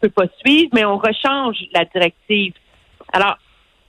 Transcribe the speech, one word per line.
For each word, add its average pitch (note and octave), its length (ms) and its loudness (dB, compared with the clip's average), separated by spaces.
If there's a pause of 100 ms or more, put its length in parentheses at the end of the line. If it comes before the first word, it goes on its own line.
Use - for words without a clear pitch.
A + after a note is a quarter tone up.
peut G#3+ 80 2
pas F#3+ 180 0 (140)
suivre, D4 320 2
mais A3 120 2
on G3+ 140 0
rechange A#3 580 -2 (160)
la E3+ 120 0
directive. F3+ 680 -2 (600)
Alors, G3 260 0 (500)